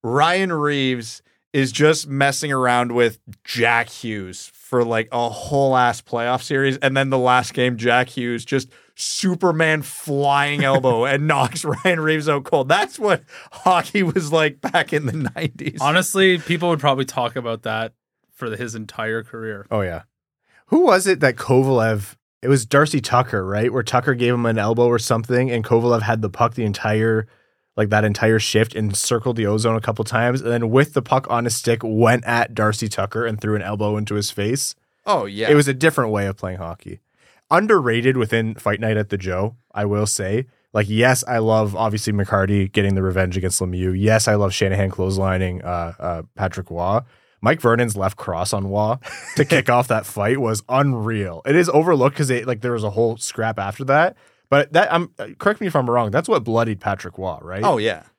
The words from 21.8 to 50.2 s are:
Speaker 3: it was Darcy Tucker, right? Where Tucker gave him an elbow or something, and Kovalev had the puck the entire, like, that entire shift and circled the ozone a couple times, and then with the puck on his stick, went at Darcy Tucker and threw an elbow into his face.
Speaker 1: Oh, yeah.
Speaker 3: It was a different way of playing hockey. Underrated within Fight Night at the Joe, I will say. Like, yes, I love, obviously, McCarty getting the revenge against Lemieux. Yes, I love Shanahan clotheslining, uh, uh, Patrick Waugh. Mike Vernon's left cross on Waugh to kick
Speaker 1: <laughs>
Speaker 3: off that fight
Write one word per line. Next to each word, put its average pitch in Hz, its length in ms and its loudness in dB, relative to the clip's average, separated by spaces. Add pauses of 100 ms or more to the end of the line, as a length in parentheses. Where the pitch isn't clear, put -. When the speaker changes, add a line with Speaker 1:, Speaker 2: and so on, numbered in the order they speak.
Speaker 3:
it 123 60 -2
was 135 160 4
Darcy 147 360 2
Tucker, 123 440 0
right? 104 280 -2
Where 123 100 -2
Tucker 127 320 0
gave 120 200 2
him 120 120 0
an 113 100 2
elbow 113 300 2
or 120 140 2
something, 123 500 0
and 117 140 -2
Kovalev 117 380 2
had 110 200 0
the 101 80 -2
puck 120 240 0
the 117 100 -4
entire, 110 640 0 (500)
like, 107 120 0
that 107 160 4
entire 110 340 2
shift 113 360 0
and 107 220 -4
circled 120 400 -2
the 113 100 -2
ozone 110 300 0
a 110 40 -2
couple 107 240 -4
times, 123 380 0
and 117 100 -4
then 117 180 -2
with 143 220 4
the 131 100 0
puck 135 280 0
on 117 140 0
his 117 120 -2
stick, 117 260 0
went 117 440 2
at 117 280 0
Darcy 107 340 0
Tucker 107 380 -4
and 110 140 -4
threw 107 160 0
an 101 60 -4
elbow 104 340 -2
into 104 180 -4
his 101 160 -4
face. 113 440 -4 (320)
Speaker 1:
Oh, 208 180 0
yeah. 202 260 -4
Speaker 3:
It 151 40 6
was 143 140 4
a 135 60 -2
different 127 380 0
way 101 140 0
of 98 100 -4
playing 92 220 -8
hockey. 87 420 -12 (520)
Underrated 131 640 2
within 113 380 0
Fight 104 240 -2
Night 110 180 0
at 104 120 -2
the 101 100 -4
Joe, 95 380 -4 (180)
I 104 100 -2
will 104 220 0
say. 104 400 -4 (260)
Like, 104 160 0
yes, 120 380 2
I 123 120 -2
love, 110 360 2
obviously, 107 380 -2
McCarty 98 580 0
getting 98 240 2
the 95 80 0
revenge 92 340 0
against 92 240 -2
Lemieux. 90 400 -2
Yes, 110 280 4
I 107 80 4
love 101 180 0
Shanahan 98 380 0
clotheslining, 92 720 -2
uh, 85 340 -6
uh, 85 240 -6 (140)
Patrick 95 340 -6
Waugh. 90 300 0 (420)
Mike 139 180 0
Vernon's 117 360 2
left 95 220 -2
cross 87 340 -4
on 98 160 -4
Waugh 107 300 0 (360)
to 151 100 2
kick 139 260 2
Speaker 1:
<laughs> - 0 -
Speaker 3:
off 123 180 4
that 110 180 -2
fight 110 320 -2